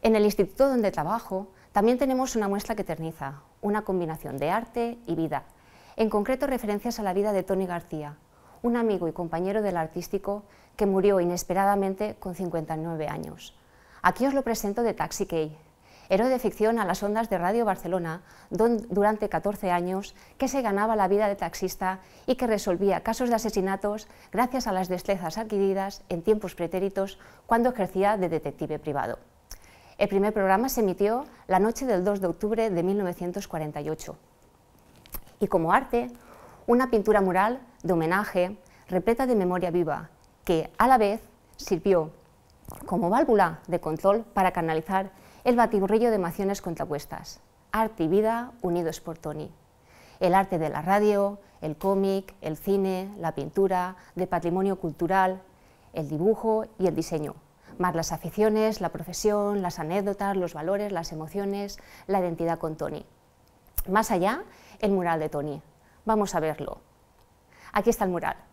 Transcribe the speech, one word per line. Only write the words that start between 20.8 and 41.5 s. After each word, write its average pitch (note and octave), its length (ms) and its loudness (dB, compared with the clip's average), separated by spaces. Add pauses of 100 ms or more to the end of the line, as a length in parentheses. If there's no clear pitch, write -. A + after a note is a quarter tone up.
la G3 120 2
vida G3+ 200 2
de G3+ 80 -2
taxista F#3 640 -4 (260)
y B3+ 100 0
que B3+ 100 -2
resolvía G3 560 0
casos A#3 260 -2
de A#3+ 60 2
asesinatos G#3 720 -2 (240)
gracias B3 340 0
a G#3 60 -2
las F#3 160 0
destrezas F3 480 -2
adquiridas G3 720 -2
en E3+ 140 -4
tiempos G#3 320 2
pretéritos F#3+ 640 -4 (280)
cuando A#3 240 4
ejercía G3+ 460 0
de F#3 120 0
detective D3+ 500 -4
privado. C3+ 400 -4 (800)
El G3+ 100 4
primer G3+ 240 2
programa G3+ 360 2
se B3+ 120 -2
emitió G#3 440 0 (240)
la F#3 100 4
noche A3+ 280 2
del F#3 180 2
dos G3+ 160 0
de F#3 80 0
octubre A3 420 0
de E3+ 120 0
mil G3 160 2
novecientos F3+ 500 -4
cuarenta D3+ 320 -6
y D3 100 -6
ocho. D#3 260 -8 (1200)
Y G3 80 0
como E3+ 240 2
arte, B3 380 0 (560)
una B3 240 4
pintura G#3 300 4
mural F#3+ 400 2 (220)
de F3 100 0
homenaje, F3+ 680 0 (300)
repleta A3+ 380 2
de B3 80 2
memoria F3+ 360 2
viva, D#3+ 400 0 (340)
que E3 340 0
a A3+ 80 4
la C4 120 8
vez G#3+ 220 2 (360)